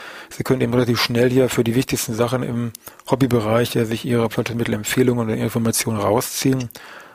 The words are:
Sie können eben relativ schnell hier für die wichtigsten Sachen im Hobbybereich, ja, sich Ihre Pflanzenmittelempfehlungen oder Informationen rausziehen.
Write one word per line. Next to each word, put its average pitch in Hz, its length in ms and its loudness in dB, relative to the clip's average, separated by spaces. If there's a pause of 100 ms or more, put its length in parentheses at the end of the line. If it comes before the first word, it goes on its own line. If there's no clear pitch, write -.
(300)
Sie - 140 -8
können 127 160 2
eben 120 120 0
relativ 120 280 2
schnell 123 300 2
hier 127 180 4
für 120 160 0
die 113 100 0
wichtigsten 127 400 -2
Sachen 120 300 0
im 120 280 -4 (380)
Hobbybereich, 120 640 2
ja, 117 100 2
sich 110 200 -6
Ihre 117 260 0
Pflanzenmittelempfehlungen 117 960 0
oder 107 100 -2
Informationen 113 640 0
rausziehen. 120 720 0 (440)